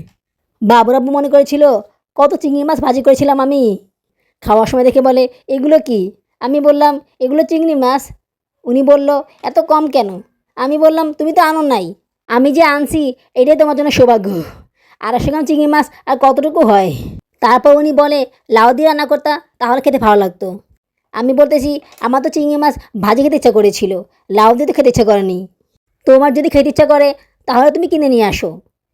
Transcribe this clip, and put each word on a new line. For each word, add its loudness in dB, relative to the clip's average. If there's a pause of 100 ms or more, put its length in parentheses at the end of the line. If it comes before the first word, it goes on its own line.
<laughs> -8
বাবুর 4
আব্বু -2
মনে -2
করেছিল 2 (520)
কত 2
চিংড়ি -4
মাছ -2
ভাজি -2
করেছিলাম 2
আমি। 0 (800)
খাওয়ার 2
সময় 0
দেখে 2
বলে, 2 (260)
"এগুলো 0
কি?" -4 (400)
আমি -2
বললাম, 2 (200)
"এগুলো -2
চিংড়ি -2
মাছ।" 0 (600)
উনি 0
বলল, 2 (340)
"এত -4
কম 0
কেন?" -2 (460)
আমি -4
বললাম, 0
"তুমি -6
তো 2
আনো 0
নাই, -4 (340)
আমি 0
যে 2
আনছি -2 (200)
এটাই 2
তোমার 0
জন্য -2
সৌভাগ্য, 2 (720)
আর -8
সেখানে -4
চিংড়ি 0
মাছ 0 (200)
আর -2
কতটুকু 0
হয়?" 2 (480)
তারপর 4
উনি 0
বলে, 0 (300)
"লাউ 4
দিয়ে 2
রান্না -2
করতা, -2 (260)
তাহলে -2
খেতে 0
ভালো 2
লাগতো।" -6 (640)
আমি -4
বলতেছি, 0 (200)
"আমার -2
তো -2
চিংড়ি -4
মাছ -2 (260)
ভাজি 0
খেতে 0
ইচ্ছা 0
করেছিল, 0 (380)
লাউ 2
দিয়ে -2
তো -2
খেতে 2
ইচ্ছা 2
করেনি। 0 (680)
তোমার 4
যদি 0
খেতে 0
ইচ্ছা 0
করে 4 (400)
তাহলে 2
তুমি -2
কিনে -2
নিয়ে 2
আসো।" -4 (440)